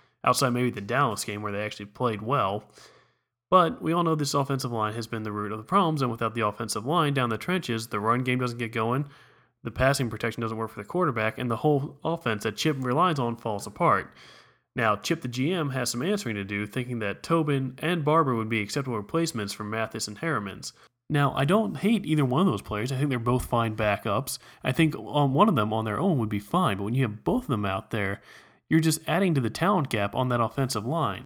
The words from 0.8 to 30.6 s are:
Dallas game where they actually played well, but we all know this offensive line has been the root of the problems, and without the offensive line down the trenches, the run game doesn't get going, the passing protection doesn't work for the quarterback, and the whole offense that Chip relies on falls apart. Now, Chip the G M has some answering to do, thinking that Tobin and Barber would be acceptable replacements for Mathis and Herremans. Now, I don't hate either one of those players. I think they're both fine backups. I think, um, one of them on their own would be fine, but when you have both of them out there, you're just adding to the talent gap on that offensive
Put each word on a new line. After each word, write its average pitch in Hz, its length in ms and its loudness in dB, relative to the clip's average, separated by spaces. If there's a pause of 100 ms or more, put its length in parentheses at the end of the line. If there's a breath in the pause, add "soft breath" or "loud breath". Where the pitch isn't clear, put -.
Dallas 117 420 0
game 104 200 -8
where 104 80 -4
they 101 100 -4
actually 104 240 -8
played 107 380 -2
well, 107 400 0 (880 soft breath)
but 175 320 4
we 160 100 0
all 170 80 2
know 160 140 2
this 147 180 0
offensive 135 380 0
line 110 240 -2
has 117 100 -6
been 113 160 -6
the 107 100 -6
root 104 200 -4
of 107 80 -6
the 110 40 -12
problems, 165 380 2
and 127 80 2
without 113 240 -2
the 117 80 -2
offensive 107 460 -2
line 151 260 2
down 127 160 2
the 110 80 0
trenches, 120 480 -2
the 107 140 -4
run 117 240 2
game 127 160 2
doesn't 120 180 -4
get 113 140 -4
going, 117 340 0 (580 soft breath)
the 120 60 -6
passing 131 400 2
protection 113 320 -4
doesn't 110 160 -2
work 110 140 -4
for 107 100 -12
the - 80 -12
quarterback, 127 480 0
and 123 140 -2
the 110 60 -2
whole 147 460 2
offense 139 420 -2
that 104 120 -2
Chip 151 220 0
relies 139 400 2
on 117 160 0
falls 107 320 -6
apart. 104 440 2 (640 soft breath)
Now, 110 200 4
Chip 160 260 -4
the 131 60 -6
G 127 260 -2
M 156 160 -2
has 127 220 -2
some 123 100 -4
answering 185 320 -2
to 101 100 -4
do, 104 220 -4
thinking 123 320 -4
that 101 240 -4
Tobin 143 560 0
and 165 260 -2
Barber 151 300 4
would 110 160 -2
be 113 100 2
acceptable 123 380 -2
replacements 107 560 -2
for 107 100 -10
Mathis 110 440 -4
and 104 100 -10
Herremans. 107 560 -6 (380 soft breath)
Now, 143 240 2
I 139 100 2
don't 190 320 2
hate 208 300 2
either 151 180 2
one 127 160 2
of 196 60 6
those 107 160 0
players. 107 280 -4
I 131 60 -2
think 143 120 0
they're 123 100 0
both 123 260 2
fine 113 300 2
backups. 107 640 0 (240 loud breath)
I - 80 2
think, 156 240 2
um, 135 400 0
one 196 120 8
of 180 80 4
them 110 160 2
on 110 140 0
their 107 140 -2
own 170 180 2
would 110 120 0
be 104 100 0
fine, 147 380 0
but 101 80 -4
when 117 100 -2
you 131 80 2
have 104 200 -4
both 247 200 0
of - 60 -6
them 104 160 0
out 95 260 -4
there, 101 280 -2 (480 loud breath)
you're 160 120 4
just 160 260 2
adding 170 300 2
to 135 60 0
the 110 100 0
talent 175 380 0
gap 101 260 -2
on 127 140 0
that 120 120 2
offensive 117 460 -2